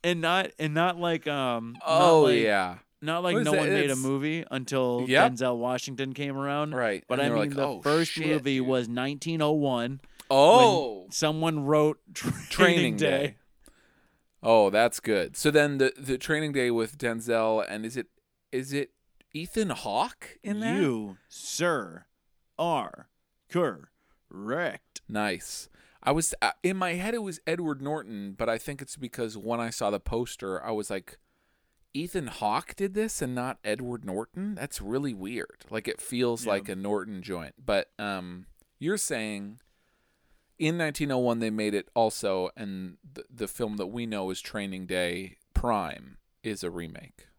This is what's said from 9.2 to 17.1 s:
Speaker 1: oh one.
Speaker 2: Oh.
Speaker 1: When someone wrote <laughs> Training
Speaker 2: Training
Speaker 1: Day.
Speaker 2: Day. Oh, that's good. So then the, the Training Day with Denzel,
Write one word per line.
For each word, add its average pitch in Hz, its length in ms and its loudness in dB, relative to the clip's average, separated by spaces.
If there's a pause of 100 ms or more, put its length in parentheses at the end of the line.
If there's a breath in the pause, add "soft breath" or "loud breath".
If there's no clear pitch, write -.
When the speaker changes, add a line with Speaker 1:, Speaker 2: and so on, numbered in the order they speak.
Speaker 1:
oh 151 120 4
one. 135 480 -2 (280 loud breath)
Speaker 2:
Oh. 147 760 8
Speaker 1:
When 98 80 -18
someone 156 520 0
wrote 151 420 4
<laughs> - 80 -20
Training - 360 -6
Speaker 2:
Training 170 480 6
Speaker 1:
Day. 143 300 2
Speaker 2:
Day. - 80 -8 (1040 soft breath)
Oh, 110 280 8
that's 110 300 4
good. 98 380 0
So 151 140 2
then 147 260 4
the, 131 200 4
the 135 200 -4
Training 151 340 -2
Day 127 180 2
with 117 280 0
Denzel, 113 680 0